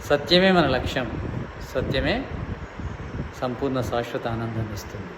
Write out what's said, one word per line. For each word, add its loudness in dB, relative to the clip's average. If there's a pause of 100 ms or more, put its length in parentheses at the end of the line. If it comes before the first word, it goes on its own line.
సత్యమే 6
మన 6 (120)
లక్ష్యం, 0 (680)
సత్యమే 2 (1200)
సంపూర్ణ 0 (140)
శాశ్వత -2
ఆనందాన్ని -4
ఇస్తుంది. -10